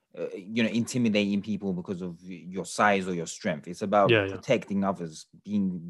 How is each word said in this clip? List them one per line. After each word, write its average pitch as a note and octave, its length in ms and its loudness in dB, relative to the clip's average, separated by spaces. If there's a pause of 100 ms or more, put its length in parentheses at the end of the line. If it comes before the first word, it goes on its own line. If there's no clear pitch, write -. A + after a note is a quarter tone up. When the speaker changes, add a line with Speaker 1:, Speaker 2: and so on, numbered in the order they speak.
(180)
Speaker 1:
uh, D#2+ 160 -4
you G#2 300 -2
know, G#2+ 60 2
intimidating G#2 720 2
people G2 320 -4
because F2 280 -6
of F2 220 -8
y-, F2 240 -14
your F#2 180 -6
size G2+ 420 2
or F#2 60 -2
your E2 140 -4
strength. D#2+ 400 -6
It's F2 140 -10
about G2+ 280 6
Speaker 2:
Yeah, G#2+ 160 6
yeah. G2 60 -4
Speaker 1:
protecting G2 540 0
others, F2 420 -4 (160)
being, G2 340 -2 (120)